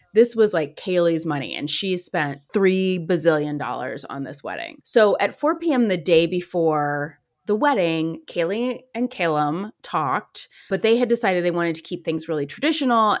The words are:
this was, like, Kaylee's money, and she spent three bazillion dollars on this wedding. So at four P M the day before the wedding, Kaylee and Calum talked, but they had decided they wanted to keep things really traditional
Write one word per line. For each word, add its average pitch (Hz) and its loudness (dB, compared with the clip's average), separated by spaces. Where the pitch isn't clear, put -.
this 233 4
was, 214 2
like, 151 -2
Kaylee's 170 2
money, 143 -4
and 143 -6
she 190 -2
spent 151 -4
three 185 2
bazillion 156 0
dollars 123 -8
on 139 -10
this - -12
wedding. 58 -10
So 208 4
at - -2
four 320 0
P 330 0
M 247 4
the 185 0
day 165 4
before 151 -2
the 208 0
wedding, 165 0
Kaylee 214 -2
and 240 -2
Calum 165 -2
talked, 156 -4
but 190 -2
they 226 4
had 240 0
decided 196 2
they 175 2
wanted 170 0
to - -16
keep - -10
things 156 -4
really 151 -2
traditional 240 0